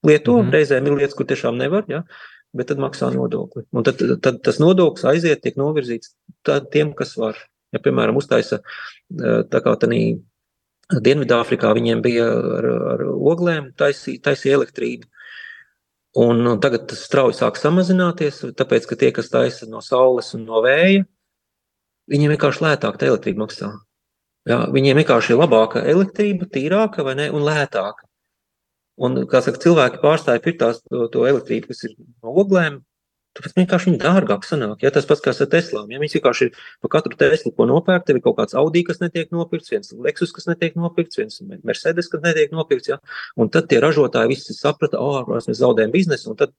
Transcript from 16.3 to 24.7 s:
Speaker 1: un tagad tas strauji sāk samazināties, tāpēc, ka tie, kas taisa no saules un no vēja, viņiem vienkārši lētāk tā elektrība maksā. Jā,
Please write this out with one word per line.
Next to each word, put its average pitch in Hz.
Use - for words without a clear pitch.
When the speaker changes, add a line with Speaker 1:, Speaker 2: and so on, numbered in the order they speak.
Speaker 1:
un 117
tagad 117
tas -
strauji 123
sāk -
samazināties, 175
tāpēc, 120
ka 117
tie, 127
kas -
taisa 123
no 113
saules 127
un 113
no 113
vēja, 180
viņiem 147
vienkārši 147
lētāk 139
tā 135
elektrība 104
maksā. 104
Jā, 120